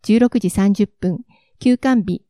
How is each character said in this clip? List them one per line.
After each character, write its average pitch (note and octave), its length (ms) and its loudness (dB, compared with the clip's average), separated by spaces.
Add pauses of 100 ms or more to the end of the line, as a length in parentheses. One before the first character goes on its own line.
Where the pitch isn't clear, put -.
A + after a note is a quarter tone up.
十 A3 180 2
六 A#3+ 200 2
時 F3+ 100 -2
三 G3 240 0
十 G3+ 140 -2
分、 F#3 380 -8 (340)
休 B3 180 0
館 B3+ 260 0
日 F3+ 260 -8